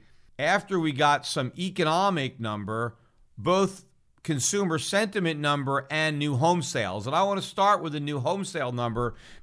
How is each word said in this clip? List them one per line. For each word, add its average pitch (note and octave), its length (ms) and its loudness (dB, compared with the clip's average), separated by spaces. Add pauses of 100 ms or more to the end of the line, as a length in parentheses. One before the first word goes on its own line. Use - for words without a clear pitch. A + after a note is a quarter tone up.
(360)
after F3+ 440 0
we D#3+ 100 0
got C#3+ 340 4
some B2+ 320 -2
economic F3 840 0
number, A2 560 -4 (420)
both F#3 460 2 (400)
consumer D#3+ 540 0
sentiment G3 600 0
number C#3 520 0
and D#3 280 0
new D3 180 0
home E3 260 4
sales. G#2 440 -4
And C3+ 80 -4
I F3 100 4
want G3 160 0
to - 60 -8
start G3 360 2
with D#3+ 100 -6
the D3+ 80 -4
new D3 180 -4
home F3 260 -2
sale B2 280 -4
number, A#2+ 420 -2 (280)